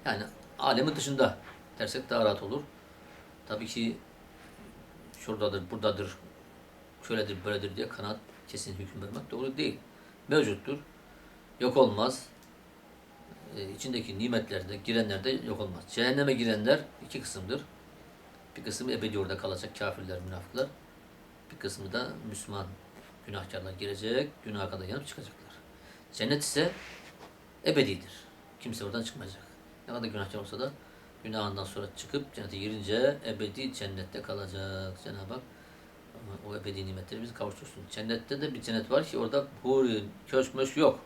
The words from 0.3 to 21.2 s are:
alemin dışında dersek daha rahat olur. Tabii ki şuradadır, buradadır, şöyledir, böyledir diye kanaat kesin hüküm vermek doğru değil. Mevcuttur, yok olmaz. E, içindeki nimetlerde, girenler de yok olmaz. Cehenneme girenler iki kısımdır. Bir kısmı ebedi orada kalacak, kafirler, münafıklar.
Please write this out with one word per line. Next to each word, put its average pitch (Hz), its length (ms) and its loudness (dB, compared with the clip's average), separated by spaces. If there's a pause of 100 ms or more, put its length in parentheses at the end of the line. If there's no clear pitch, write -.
alemin 139 380 6
dışında 135 420 4 (400)
dersek 127 320 -4
daha 117 140 6
rahat 101 180 6
olur. 123 200 -2 (840)
Tabii 110 180 -2
ki 117 300 0 (1200)
şuradadır, 101 520 0
buradadır, 104 460 0 (880)
şöyledir, 101 420 -2
böyledir 98 320 0
diye 110 120 -2
kanaat 104 320 -6 (280)
kesin 104 280 -8
hüküm 95 260 -8
vermek 104 280 -8
doğru 131 260 -4
değil. - 220 0 (500)
Mevcuttur, 139 500 4 (840)
yok 123 160 6
olmaz. 117 500 6 (1300)
E, 98 140 -6
içindeki 107 480 -4
nimetlerde, 104 580 0
girenler 104 480 2
de 131 60 4
yok 117 300 -2
olmaz. 92 300 -6
Cehenneme 131 420 6
girenler 117 480 6 (240)
iki - 180 -8
kısımdır. 104 380 -4 (960)
Bir - 80 -12
kısmı 123 280 -2
ebedi 104 260 0
orada 95 180 0
kalacak, - 420 -6
kafirler, 92 420 -4
münafıklar. 92 460 -4 (840)